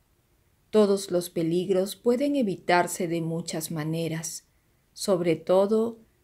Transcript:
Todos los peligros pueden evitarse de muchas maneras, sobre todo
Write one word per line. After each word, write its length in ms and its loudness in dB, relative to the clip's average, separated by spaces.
Todos 400 2
los 220 -2
peligros 640 0
pueden 400 0
evitarse 720 0
de 140 -2
muchas 500 -6
maneras, 760 -6
sobre 420 0
todo 640 0